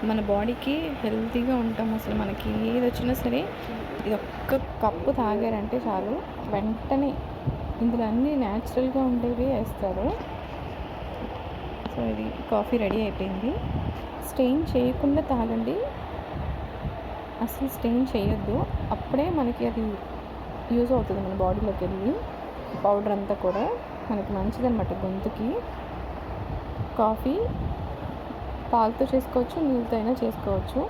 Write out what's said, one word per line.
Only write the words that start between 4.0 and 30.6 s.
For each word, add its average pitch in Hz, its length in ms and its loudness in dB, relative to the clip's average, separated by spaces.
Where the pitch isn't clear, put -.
ఒక్క - 340 -4
కప్పు 220 280 2
తాగారంటే 226 640 2
చాలు, 202 260 0
వెంటనే 226 580 2
ఇందులో 233 300 4
అన్నీ 254 200 4
న్యాచురల్‌గా 247 680 2
ఉండేవి 240 440 2
వేస్తారు. 202 540 0
So, - 80 -4
ఇది 220 140 -2
కాఫీ 214 320 2
రెడీ 196 220 2
అయిపోయింది. 196 460 -2
స్ట్రెయిన్ 262 440 4
చేయకుండా 277 500 4
తాగండి, 226 420 0
అసలు 269 300 -2
స్ట్రెయిన్ 240 380 2
చేయొద్దు. 202 420 2
అప్పుడే 277 300 0
మనకి 240 320 2
అది 220 140 0
యూజ్ 240 220 4
అవుతుంది 196 280 0
మన 190 180 -2
బాడీలోకి 196 420 2
వెళ్ళి. 196 280 0
పౌడర్ 202 340 6
అంతా 196 180 0
కూడా 190 180 2
మనకి 208 260 0
మంచిదన్నమాట 220 560 2
గొంతుకి. 208 460 -2
కాఫీ 220 340 2
పాలతో 226 400 6
చేసుకోవచ్చు, 254 440 2
నీళ్ళతో 240 320 2
అయినా 226 140 2
చేసుకోవచ్చు. 208 680 0